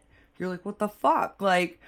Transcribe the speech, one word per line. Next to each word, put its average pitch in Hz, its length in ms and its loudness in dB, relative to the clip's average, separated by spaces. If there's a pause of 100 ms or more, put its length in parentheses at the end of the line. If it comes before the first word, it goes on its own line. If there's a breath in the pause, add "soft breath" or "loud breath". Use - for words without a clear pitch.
(380 soft breath)
you're 180 120 -6
like, 180 140 -10
"What 202 140 -10
the 208 100 -2
fuck?" - 520 0
Like, 180 460 0